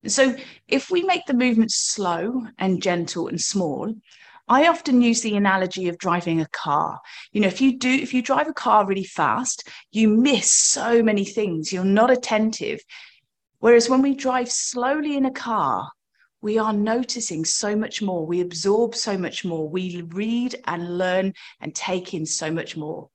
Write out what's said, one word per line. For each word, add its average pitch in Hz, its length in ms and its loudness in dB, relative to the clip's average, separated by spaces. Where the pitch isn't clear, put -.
So 262 300 2
if - 200 0
we 349 140 2
make 359 220 0
the 277 80 -2
movement 233 400 4
slow 202 720 -4
and 190 240 0
gentle 175 460 -2
and 175 140 -6
small, 190 520 -4
I 277 200 6
often 311 340 4
use 233 180 4
the 214 160 -2
analogy 190 540 0
of 175 80 -8
driving 170 420 0
a 156 80 -2
car. - 540 -2
You 208 80 0
know, 202 60 4
if 185 120 -2
you 262 180 4
do, 254 120 0
if 262 240 0
you 254 80 2
drive 269 260 0
a 311 60 -8
car 214 340 4
really 190 160 -2
fast, 170 640 -2
you 220 160 4
miss 226 420 4
so 233 540 2
many 208 220 2
things. 175 480 -4
You're 185 100 -2
not 208 260 6
attentive. 220 720 0
Whereas 233 300 6
when 262 120 4
we 277 140 2
drive 254 340 -2
slowly 285 680 -2
in 269 80 2
a 262 60 0
car, 147 600 -4
we 214 160 -2
are 220 160 0
noticing 220 720 -2
so 208 300 -2
much 214 260 -4
more. 180 240 -4
We 175 160 -2
absorb 196 540 0
so 202 220 -4
much 175 260 -6
more. 160 240 -4
We 175 420 -6
read 233 460 -4
and 175 320 -6
learn 185 360 0
and - 160 -10
take 185 380 -6
in 160 120 -4
so 160 260 -6
much 165 260 -6
more. 160 380 -10